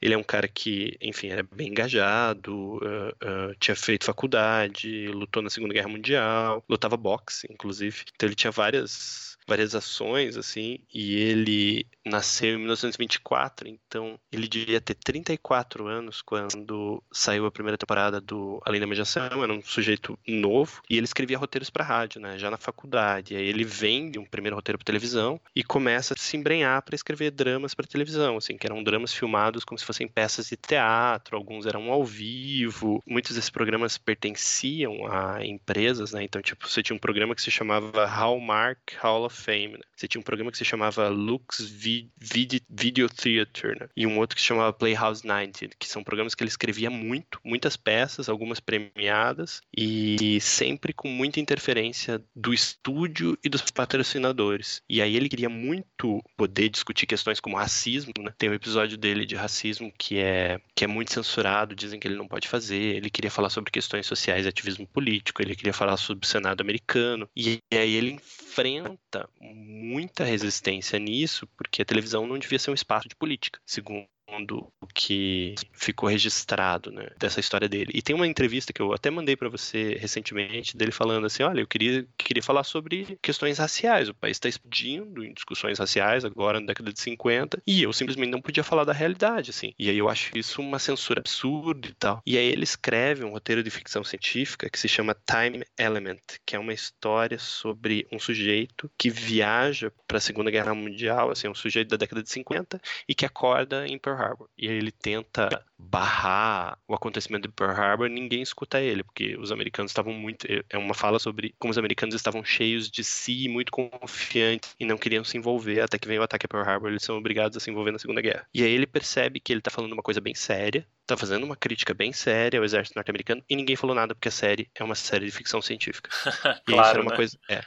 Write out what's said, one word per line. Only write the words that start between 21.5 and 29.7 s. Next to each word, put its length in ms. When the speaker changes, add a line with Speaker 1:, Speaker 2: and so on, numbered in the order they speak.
Speaker 1:
pra 160
rádio, 380
né, 160
já 120
na 60
faculdade. 800
E 20
aí 100
ele 180
vende 540
um 60
primeiro 320
roteiro 220
pra 60
televisão 540
e 80
começa 520
a 20
se 220
embrenhar 420
pra 140
escrever 360
dramas 440
pra 120
televisão, 520
assim, 180
que 100
eram 160
dramas 300
filmados 500
como 160